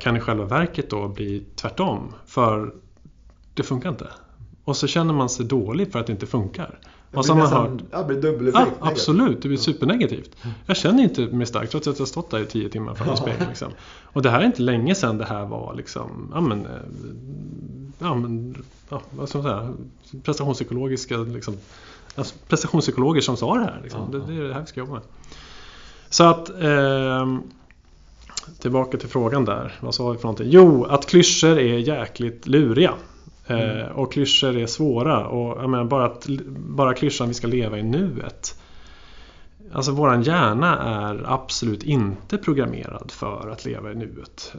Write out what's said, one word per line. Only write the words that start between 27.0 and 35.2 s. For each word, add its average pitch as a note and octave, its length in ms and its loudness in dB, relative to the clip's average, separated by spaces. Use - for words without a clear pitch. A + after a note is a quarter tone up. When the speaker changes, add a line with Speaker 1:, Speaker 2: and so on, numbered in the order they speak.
Speaker 1:
tillbaka B2+ 380 0
till B2 120 -8
frågan B2+ 360 2
där. - 360 -2
Vad B2 140 -4
sa A#2+ 160 -2
vi A2+ 60 -4
för A2+ 60 -10
någonting? A2 260 -2
Jo, D#3+ 360 12
att C#3+ 200 2
klyschor E3 540 6
är A#2+ 180 4
jäkligt A#2 720 -4
luriga. C#3 460 6
Eh, A#2 120 0
Speaker 2:
Mm. A2 320 -2
Speaker 1:
och C3 200 -4
klyschor C3+ 460 2
är A#2 100 0
svåra. B2+ 600 0